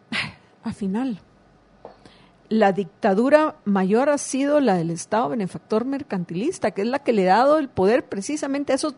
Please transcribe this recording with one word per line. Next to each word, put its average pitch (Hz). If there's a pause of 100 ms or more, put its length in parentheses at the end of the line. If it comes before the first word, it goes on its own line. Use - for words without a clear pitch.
(120)
<sighs> - (240)
Al 226
final, 214 (1300)
la 214
dictadura 233
mayor 202
ha -
sido 285
la 226
del 165
Estado 214
benefactor 220
mercantilista, 220
que 196
es 226
la -
que 240
le 185
ha 196
dado 277
el 285
poder 208
precisamente 277
a 269
esos 294